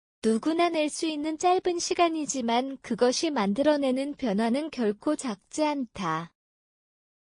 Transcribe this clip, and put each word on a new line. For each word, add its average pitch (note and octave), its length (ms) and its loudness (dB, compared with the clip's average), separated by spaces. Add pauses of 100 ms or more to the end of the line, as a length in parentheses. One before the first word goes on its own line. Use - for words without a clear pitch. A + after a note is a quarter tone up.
(240)
누구나 D#4 460 2
낼 D#4 180 0
수 - 180 -6
있는 D#4 320 -4
짧은 F4+ 400 2
시간이지만 C4+ 1040 0
그것이 B3 480 2
만들어내는 C#4 840 2
변화는 A#3 560 0
결코 A3+ 440 0
작지 C#4 480 -6
않다. G#3 720 -4 (1000)